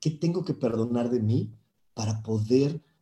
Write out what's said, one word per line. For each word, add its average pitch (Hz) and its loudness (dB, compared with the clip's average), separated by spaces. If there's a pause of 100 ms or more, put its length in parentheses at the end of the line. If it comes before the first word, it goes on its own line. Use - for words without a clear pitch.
¿Qué 160 0
tengo 170 -2
que - -2
perdonar 120 0
de 123 2
mí 110 0 (400)
para 110 -4
poder 120 2 (200)